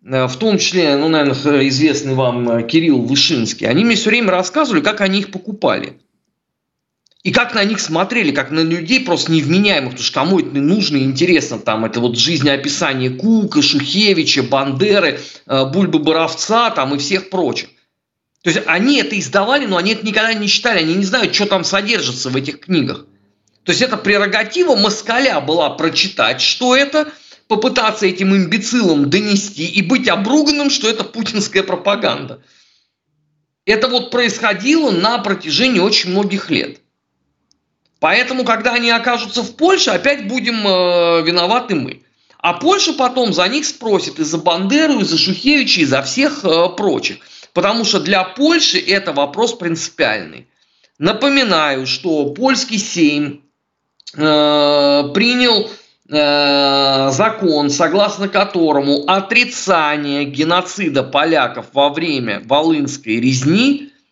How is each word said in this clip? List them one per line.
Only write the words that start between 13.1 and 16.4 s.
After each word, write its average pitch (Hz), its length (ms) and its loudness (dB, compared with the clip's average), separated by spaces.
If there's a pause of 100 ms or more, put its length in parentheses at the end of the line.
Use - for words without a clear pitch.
Кука, 208 500 0
Шухевича, 185 840 2
Бандеры, 139 760 0 (260)
э, 135 240 0
Бульбы-Боровца, 165 1040 0